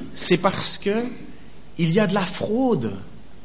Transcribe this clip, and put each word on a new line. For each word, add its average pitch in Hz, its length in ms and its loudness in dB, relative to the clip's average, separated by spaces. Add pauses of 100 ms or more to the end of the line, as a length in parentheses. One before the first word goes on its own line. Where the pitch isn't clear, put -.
(140)
c'est - 240 6
parce - 400 2
que 214 260 -2 (720)
il 165 160 2
y 202 80 4
a 208 60 2
de 185 80 0
la 196 100 2
fraude. 208 680 0 (500)